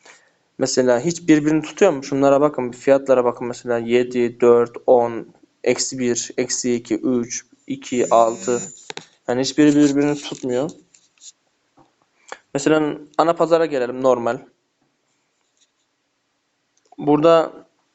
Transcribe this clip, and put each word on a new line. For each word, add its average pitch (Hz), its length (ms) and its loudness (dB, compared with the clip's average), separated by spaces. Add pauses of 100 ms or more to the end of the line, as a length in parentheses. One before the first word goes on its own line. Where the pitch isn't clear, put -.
(580)
Mesela 127 420 0
hiç 165 280 -4
birbirini 156 340 2
tutuyor 185 300 2
mu? 135 120 -8
Şunlara 139 360 2
bakın, 135 320 -2
bir 120 40 -18
fiyatlara 135 480 2
bakın 120 220 -4
mesela. 120 320 -6
Yedi, 120 600 0
dört, 120 360 4 (100)
on, 117 400 2 (380)
eksi 127 340 -2
bir, 120 380 -4
eksi 123 380 -4
iki, 117 260 -4
üç, 123 460 -4 (200)
iki, 131 440 -6
altı. 117 520 0 (680)
Yani 123 120 -2
hiçbiri 143 360 2
birbirini 147 380 2
tutmuyor. 135 560 -6 (1800)
Mesela 151 440 0 (200)
ana 160 140 4
pazara 165 340 0
gelelim, 127 360 -6
normal. 120 360 0 (2500)
Burada 151 540 2 (420)